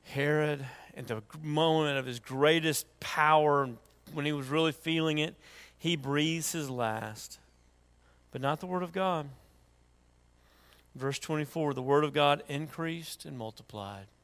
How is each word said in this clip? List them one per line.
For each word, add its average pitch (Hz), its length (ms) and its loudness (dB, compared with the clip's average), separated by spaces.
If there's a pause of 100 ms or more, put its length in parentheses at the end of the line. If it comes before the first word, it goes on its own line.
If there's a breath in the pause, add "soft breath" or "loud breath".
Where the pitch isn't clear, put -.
Herod, 147 600 -2 (300 loud breath)
at 127 120 -12
the 110 160 -6 (180)
moment 156 560 2
of 131 80 -2
his 120 160 -8
greatest 156 640 2 (160)
power, 151 680 4 (440)
when 147 120 -4
he 151 60 0
was 139 160 -4
really 156 240 2
feeling 160 460 0
it, 151 180 -2 (420 loud breath)
he 170 200 0
breathes 151 560 -2
his 151 160 -6
last, 110 680 -4 (920 soft breath)
but 139 80 -8
not 139 220 -2
the 190 40 -10
word 180 180 -2
of 170 100 -8
God. 180 340 0 (1700 soft breath)
Verse 139 240 -2
twenty-four, 151 540 -2
the 127 80 -4
word 143 240 6
of 143 80 -2
God 143 340 4
increased 160 800 -6
and 147 120 -12
multiplied. 104 680 -12 (180)